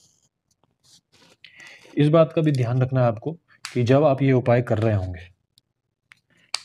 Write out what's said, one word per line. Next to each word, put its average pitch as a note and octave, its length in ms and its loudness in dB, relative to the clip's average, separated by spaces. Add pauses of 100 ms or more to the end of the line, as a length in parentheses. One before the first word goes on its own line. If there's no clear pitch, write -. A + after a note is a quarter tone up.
(2000)
इस D3 120 2
बात D#3+ 240 4
का E3 100 -2
भी D3+ 100 0
ध्यान B2+ 300 -2
रखना C3 180 0
है B2 60 2
आपको A#2 260 -6 (420)
कि B2 80 -2
जब C3+ 220 4
आप C#3 180 0
ये C3+ 100 2
उपाय B2 300 2
कर A#2 160 -4
रहे A2 160 0
होंगे, F2+ 340 -8 (1400)